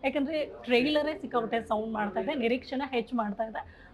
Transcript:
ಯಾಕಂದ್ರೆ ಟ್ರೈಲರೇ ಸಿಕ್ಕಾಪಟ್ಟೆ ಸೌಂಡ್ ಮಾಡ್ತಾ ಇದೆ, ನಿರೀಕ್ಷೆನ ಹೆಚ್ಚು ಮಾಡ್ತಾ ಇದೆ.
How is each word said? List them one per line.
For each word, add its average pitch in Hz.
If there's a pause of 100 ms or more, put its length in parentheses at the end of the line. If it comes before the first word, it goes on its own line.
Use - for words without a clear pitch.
ಯಾಕಂದ್ರೆ 285
ಟ್ರೈಲರೇ 294
ಸಿಕ್ಕಾಪಟ್ಟೆ 233
ಸೌಂಡ್ 220
ಮಾಡ್ತಾ 214
ಇದೆ, 214
ನಿರೀಕ್ಷೆನ 254
ಹೆಚ್ಚು 254
ಮಾಡ್ತಾ 214
ಇದೆ. -